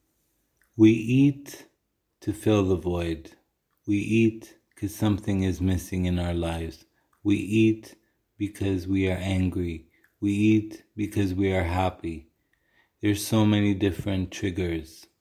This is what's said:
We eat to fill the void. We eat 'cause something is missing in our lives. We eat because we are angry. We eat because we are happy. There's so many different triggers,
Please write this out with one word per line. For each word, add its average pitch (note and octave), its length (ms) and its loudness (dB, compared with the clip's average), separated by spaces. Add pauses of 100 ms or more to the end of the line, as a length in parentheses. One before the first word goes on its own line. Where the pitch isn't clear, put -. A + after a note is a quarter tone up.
(760)
We A2 140 10
eat B2+ 760 2 (540)
to G#2 120 -6
fill G#2 320 2
the F#2 120 0
void. E2+ 600 -6 (500)
We G#2 120 0
eat A2 600 0 (160)
'cause G2 200 -8
something G2 500 0
is F2 160 -2
missing F#2 460 -2
in F2 120 0
our F2 160 -4
lives. E2 500 -6 (380)
We G2+ 140 2
eat A2 580 0 (420)
because G2 500 -4
we F#2+ 220 0
are F2+ 100 -2
angry. F#2 680 -2 (340)
We G2+ 120 0
eat G#2+ 500 2 (140)
because G2+ 380 -2
we F#2+ 180 0
are F#2 120 2
happy. E2+ 680 -4 (680)
There's G#2 240 0
so G#2+ 220 2
many G#2 280 4
different F#2+ 580 -2
triggers, F2 720 -6 (140)